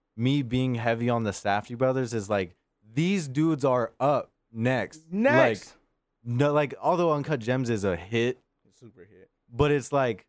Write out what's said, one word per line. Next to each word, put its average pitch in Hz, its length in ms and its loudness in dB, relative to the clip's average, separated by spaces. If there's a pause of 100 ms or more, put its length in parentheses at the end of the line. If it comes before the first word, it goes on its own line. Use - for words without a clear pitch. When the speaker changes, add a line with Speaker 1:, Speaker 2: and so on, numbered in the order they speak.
(160)
Speaker 1:
me 135 260 0
being 127 320 -2
heavy 117 360 0
on 117 140 0
the 104 80 -2
Safdie 104 460 -4
brothers 131 360 0
is, 104 160 -4
like, 95 260 -2 (380)
these 170 340 0
dudes 147 360 0
are 123 360 2
up 135 320 0 (180)
next. 113 520 -2 (100)
Speaker 2:
Next. 196 540 2
Speaker 1:
Like, - 80 -20 (640)
no, 147 160 4
like, 147 280 2
although 170 300 2
Uncut 143 280 -2
Gems 123 300 -2
is 104 140 -2
a 95 100 2
hit, 113 460 -2 (400)
Speaker 2:
Super 107 220 -20
hit. 92 260 -20 (240)
Speaker 1:
but 139 180 2
it's 143 220 -2
like 127 360 -2